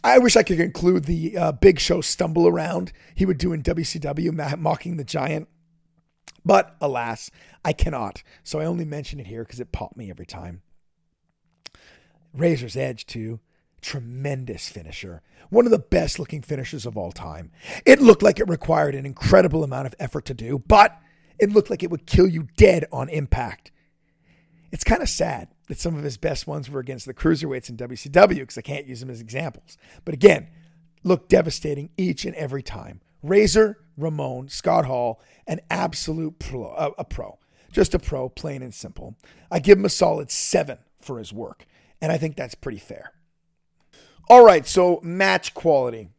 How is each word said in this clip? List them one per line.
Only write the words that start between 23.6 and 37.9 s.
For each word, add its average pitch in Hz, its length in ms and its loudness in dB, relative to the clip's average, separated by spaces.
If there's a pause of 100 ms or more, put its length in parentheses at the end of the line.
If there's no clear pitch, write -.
It's - 140 -8
kinda 330 200 0
sad - 440 -6 (180)
that - 120 -12
some 165 180 -6
of 143 80 -10
his 127 100 -8
best 151 320 -6
ones 147 220 -10
were 139 100 -8
against 127 260 -12
the 131 80 -16
cruiserweights 147 560 -4
in 120 60 -16
W 120 220 -12
C - 100 -16
W 165 380 4
'cause - 120 -16
I 123 40 -12
can't 143 260 -12
use 123 140 -16
them 127 80 -14
as 117 100 -16
examples. 127 580 -12 (280)
But 156 80 -8
again, 156 340 6 (560)
looked 180 240 -2
devastating 156 680 0
each 185 260 -4
and 170 120 -10
every 139 280 -10
time. - 380 -14 (200)
Razor 208 560 4 (200)
Ramon, 139 500 -8
Scott 165 380 0
Hall, 120 340 -4 (260)
an - 140 -8 (100)
absolute 160 680 -6
pro, - 340 -12
a, 151 260 -4
a - 40 -10
pro. - 360 -12 (340)
Just - 200 0